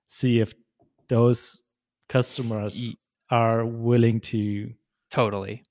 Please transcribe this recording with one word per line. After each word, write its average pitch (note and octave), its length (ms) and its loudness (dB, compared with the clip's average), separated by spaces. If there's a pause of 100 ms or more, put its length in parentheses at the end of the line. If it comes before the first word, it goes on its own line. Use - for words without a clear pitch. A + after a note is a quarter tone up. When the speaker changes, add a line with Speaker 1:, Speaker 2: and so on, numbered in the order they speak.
Speaker 1:
see A#2+ 340 2
if G#2+ 120 -2 (540)
those A#2+ 560 2 (460)
customers A2+ 680 -4
Speaker 2:
Ye- A#2+ 180 -8 (340)
Speaker 1:
are A2+ 360 2
willing A#2 540 2
to G#2 540 -6 (380)
Speaker 2:
Totally. G#2 600 -2